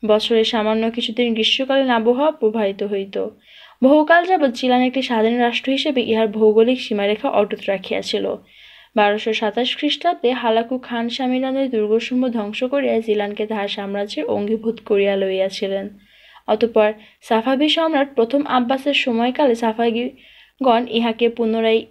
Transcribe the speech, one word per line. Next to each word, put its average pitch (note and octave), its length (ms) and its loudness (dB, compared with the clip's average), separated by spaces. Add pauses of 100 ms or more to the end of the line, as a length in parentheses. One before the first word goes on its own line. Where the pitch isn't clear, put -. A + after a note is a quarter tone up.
বছরের G#3+ 360 4
সামান্য A3 480 0
কিছুদিন A#3 420 -2
গ্রীষ্মকালীন C4 560 0
আবহাওয়া B3 420 2
প্রবাহিত G#3+ 520 -2
হইত। G3 320 -6 (680)
বহুকাল D#4 420 6
যাবৎ D#4+ 260 2
জিলান B3 300 2
একটি B3+ 200 0
স্বাধীন A#3 360 0
রাষ্ট্র A#3+ 340 0
হিসেবে C4+ 300 0
ইহার A3 260 0
ভৌগোলিক A3 540 4
সীমারেখা G#3 480 -2
অটুট G3+ 380 0
রাখিয়াছিল। G3 580 -4 (720)
বারোশো G#3 380 2
সাতাশ A#3 440 -2
খ্রিস্টাব্দে D4+ 540 0
হালাকু A#3 460 0
খান A#3+ 320 -6
সামিরানের C4 600 -2
দুর্গসমূহ A#3 600 0
ধ্বংস G#3+ 340 -4
করিয়া B3+ 360 0
জিলানকে G#3 460 -2
তাহার G#3+ 220 -4
সাম্রাজ্যে G3+ 560 -6
অঙ্গীভূত A3 600 -2
করিয়া G3 300 2
লইয়াছিলেন। F#3+ 760 -2 (580)
অতঃপর A3 420 2 (320)
সাফাভি B3+ 480 0
সম্রাট D4+ 460 0
প্রথম A#3 300 2
আব্বাসের C4 480 0
সময়কালে B3 600 0
সাফাভিগণ A#3 1300 -2
ইহাকে A#3 400 0
পুনরায় A3+ 600 0